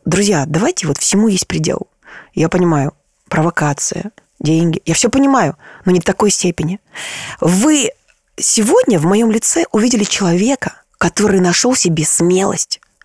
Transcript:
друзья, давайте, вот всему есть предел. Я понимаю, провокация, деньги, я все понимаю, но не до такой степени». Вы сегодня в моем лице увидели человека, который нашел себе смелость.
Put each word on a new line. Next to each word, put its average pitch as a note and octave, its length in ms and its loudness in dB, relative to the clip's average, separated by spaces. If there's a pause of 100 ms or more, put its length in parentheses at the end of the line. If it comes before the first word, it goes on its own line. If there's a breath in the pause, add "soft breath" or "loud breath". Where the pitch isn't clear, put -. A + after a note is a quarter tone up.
друзья, F3+ 400 0
давайте, F#3 400 -2
вот C#3+ 100 -2
всему G#3 320 0
есть F#3+ 180 -2
предел. - 420 -4 (440 loud breath)
Я D#3+ 160 0
понимаю, E3 460 0 (340)
провокация, D#3+ 840 -2 (280)
деньги, D#3+ 460 0
я - 80 0
все A#3 160 0
понимаю, C4+ 460 2 (280 loud breath)
но F3+ 80 2
не F3+ 60 4
до E3 80 -2
такой G3+ 240 0
степени». F3 500 -4 (600 loud breath)
Вы A#3+ 480 2 (480)
сегодня B3 600 2
в D3 60 0
моем G#3 260 2
лице A3+ 420 0
увидели A3+ 320 2
человека, G3 680 -2 (280)
который G3 380 0
нашел F#3 380 2
себе D#3+ 280 0
смелость. F#3 760 0 (240)